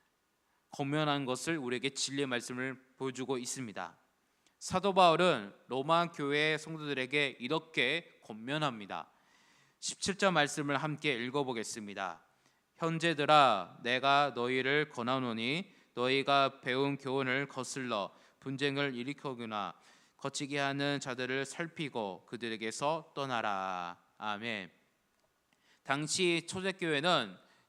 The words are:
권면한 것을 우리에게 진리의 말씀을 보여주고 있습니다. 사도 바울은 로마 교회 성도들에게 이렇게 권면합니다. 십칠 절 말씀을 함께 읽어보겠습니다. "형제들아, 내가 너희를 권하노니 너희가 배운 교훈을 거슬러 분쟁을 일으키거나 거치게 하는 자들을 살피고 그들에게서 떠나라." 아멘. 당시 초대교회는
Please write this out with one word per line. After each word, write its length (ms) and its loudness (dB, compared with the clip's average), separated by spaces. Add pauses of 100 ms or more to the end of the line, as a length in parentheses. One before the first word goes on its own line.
(720)
권면한 540 0
것을 320 -2
우리에게 340 -2
진리의 360 -2
말씀을 540 -4 (160)
보여주고 400 -4
있습니다. 600 -8 (600)
사도 360 0
바울은 580 6 (160)
로마 440 2
교회 460 2
성도들에게 800 -2
이렇게 840 -2
권면합니다. 880 -6 (680)
십칠 380 -4
절 140 4
말씀을 460 2
함께 380 -2
읽어보겠습니다. 1080 -4 (560)
"형제들아, 1040 4
내가 540 4
너희를 560 0
권하노니 800 -2 (220)
너희가 640 2
배운 360 0
교훈을 500 -2
거슬러 680 -6 (240)
분쟁을 560 -2
일으키거나 800 -6 (420)
거치게 440 -6
하는 400 0
자들을 460 -4
살피고 840 -6
그들에게서 880 -6
떠나라." 840 -4 (220)
아멘. 520 -6 (1120)
당시 640 0
초대교회는 880 0 (340)